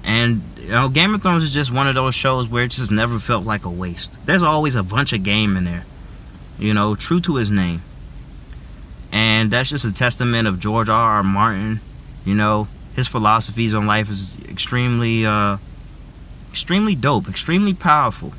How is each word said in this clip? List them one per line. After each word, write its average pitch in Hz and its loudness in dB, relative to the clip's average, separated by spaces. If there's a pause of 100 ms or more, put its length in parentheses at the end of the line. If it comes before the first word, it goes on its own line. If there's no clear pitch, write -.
And, 113 2 (180)
you 78 -10
know, 123 2
Game 170 4
of 190 -2
Thrones 170 2
is 147 -2
just 139 0
one 135 2
of 135 2
those 131 2
shows 131 0
where 120 0
it 123 -2
just 120 -2
never 117 2
felt 101 0
like 107 -2
a 90 -6
waste. 87 -8
There's 175 4
always 151 2
a 98 2
bunch 123 0
of 98 -2
game 101 2
in 90 0
there, 87 -4 (760)
you 107 0
know, 104 2
true 170 0
to 160 0
his 110 0
name. 87 2 (1300)
And 110 4
that's 127 2
just 143 0
a 107 0
testament 120 2
of 92 0
George 110 0
R 110 4
R 104 4
Martin, 107 0 (440)
you 98 0
know, 107 2 (260)
his 127 -2
philosophies 110 2
on 104 2
life 104 2
is 98 -8 (100)
extremely, 117 0
uh, 104 2 (920)
extremely 202 0
dope, 127 2
extremely 185 2
powerful. 147 2